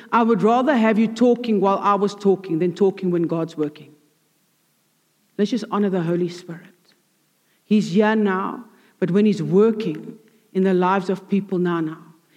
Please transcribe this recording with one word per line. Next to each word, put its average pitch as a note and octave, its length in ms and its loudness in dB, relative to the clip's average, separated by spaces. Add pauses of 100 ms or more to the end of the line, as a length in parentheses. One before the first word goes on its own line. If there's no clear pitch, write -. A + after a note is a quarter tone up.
(120)
I A#3 120 4
would A3+ 180 2
rather B3 340 2
have A3 240 2
you A3+ 80 2
talking A#3+ 540 0
while G3 160 2
I G3+ 180 0
was G3 200 -2
talking F#3+ 440 0
than F3 140 0
talking F#3+ 380 0
when F3 120 0
God's E3 320 -4
working. D3+ 380 -6 (1400)
Let's G#3 140 -2
just G#3+ 200 -4
honor G#3 180 0
the F#3 120 0
Holy F3 260 -2
Spirit. E3+ 400 -14 (960)
He's G3+ 280 0
here G#3+ 240 2
now, G3+ 500 -2 (340)
but F3 120 -2
when G#3 140 2
he's G3 160 2
working G3 760 0 (360)
in F#3+ 100 0
the F#3+ 100 2
lives F#3 360 0
of F#3 200 -6
people G3 300 -2
now, F3 200 0
now, D#3+ 240 -8 (340)